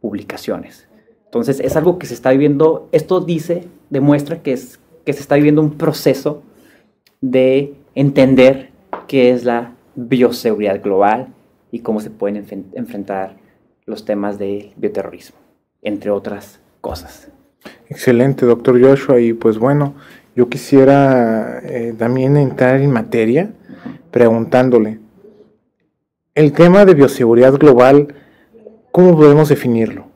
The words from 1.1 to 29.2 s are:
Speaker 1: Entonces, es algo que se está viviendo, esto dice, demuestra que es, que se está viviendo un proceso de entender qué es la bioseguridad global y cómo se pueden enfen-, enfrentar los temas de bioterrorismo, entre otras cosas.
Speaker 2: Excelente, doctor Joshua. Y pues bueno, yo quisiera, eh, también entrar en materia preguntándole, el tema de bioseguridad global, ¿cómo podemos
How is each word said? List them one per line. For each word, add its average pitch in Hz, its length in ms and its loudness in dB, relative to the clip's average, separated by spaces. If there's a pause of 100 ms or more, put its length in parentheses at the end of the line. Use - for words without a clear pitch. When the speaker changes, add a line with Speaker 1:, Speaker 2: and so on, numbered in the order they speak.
Speaker 1:
Entonces, 131 340 -6
es 135 180 -6
algo 175 220 -2
que - 80 -14
se 120 80 -12
está 127 160 -4
viviendo, 147 640 0
esto 170 280 -2
dice, 170 460 -6 (240)
demuestra 143 520 -2
que 139 100 -6
es, - 260 -12 (260)
que 147 80 -6
se - 80 -8
está - 160 -2
viviendo 147 260 2
un 151 100 -2
proceso - 680 -4 (800)
de 131 540 -2 (200)
entender 135 760 2 (380)
qué 123 220 2
es 123 140 -4
la 120 280 -6 (220)
bioseguridad 117 880 -2
global 104 460 -2 (420)
y 117 80 -14
cómo 107 220 -8
se 107 100 -16
pueden 101 340 -8
enfen-, 98 300 -16
enfrentar 98 640 -12 (500)
los 107 180 -14
temas 101 340 -8
de 101 380 -12
bioterrorismo, 101 640 -12 (420)
entre 101 300 -10
otras 101 500 -10 (220)
cosas. - 480 -16 (580)
Speaker 2:
Excelente, 131 560 0
doctor 120 380 2
Joshua. 135 380 4
Y 117 120 0
pues 113 260 -2
bueno, 139 360 -2 (420)
yo 120 140 0
quisiera, 131 1120 2
eh, 117 320 -10
también 127 400 -2
entrar 131 440 0
en 139 100 0
materia 120 640 -2 (580)
preguntándole, 113 920 0 (1300)
el 151 180 2
tema 180 340 6
de 190 80 6
bioseguridad 127 640 4
global, 143 560 4 (760)
¿cómo 180 260 4
podemos 151 340 6